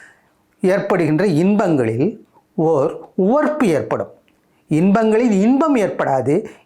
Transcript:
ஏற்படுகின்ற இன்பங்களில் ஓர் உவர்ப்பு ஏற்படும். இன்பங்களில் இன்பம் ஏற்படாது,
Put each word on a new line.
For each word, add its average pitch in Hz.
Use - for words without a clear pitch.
ஏற்படுகின்ற 185
இன்பங்களில் 165
ஓர் 160
உவர்ப்பு 247
ஏற்படும். -
இன்பங்களில் 214
இன்பம் 262
ஏற்படாது, 143